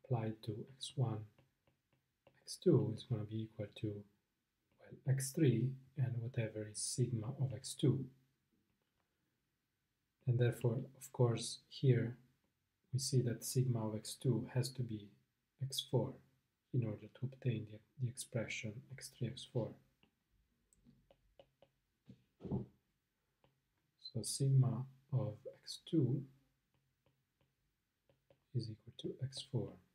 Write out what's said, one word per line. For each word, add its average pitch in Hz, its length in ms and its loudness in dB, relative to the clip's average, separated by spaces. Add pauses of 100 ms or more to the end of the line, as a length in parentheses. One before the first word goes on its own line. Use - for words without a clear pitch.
applied 110 300 -2 (100)
to 107 100 -4 (240)
x - 200 -10
one, 107 220 2 (1200)
x - 180 -12
two 110 320 6
is - 160 -10
gonna 107 140 0
be 110 200 -4
equal 107 240 -8 (140)
to, 110 60 -2
well, - 1300 -6
x - 160 -2
three 127 380 4 (280)
and 113 200 2
whatever 110 520 -2
is - 80 -12
sigma 110 500 -2 (120)
of - 160 2
x - 180 -10
two. 135 300 4 (2250)
And 117 100 2
therefore, 123 420 2 (200)
of - 140 -18
course, 117 460 2 (100)
here 117 480 4 (760)
we 127 80 0
see 123 220 4
that 110 240 -2
sigma 120 420 0
of 107 80 -2
x - 260 -8
two 110 320 2
has 127 180 0
to - 100 -8
be 104 260 -6 (560)
x - 260 -4
four 110 220 2 (640)
in 120 120 2
order 107 220 -6 (100)
to - 40 -8 (100)
obtain 107 400 -2
the, 107 80 -14 (220)
the 120 80 0
expression - 640 -6 (180)
x - 260 -14
three, 113 120 -4
x - 240 -12
four. 107 160 -2 (4000)
So - 200 -6
sigma 127 640 4 (300)
of 104 200 0 (300)
x - 160 -12 (100)
two 135 340 4 (2250)
is 110 160 -2
equal - 300 -16
to - 120 -6 (100)
x - 280 -8
four. 101 180 -2 (260)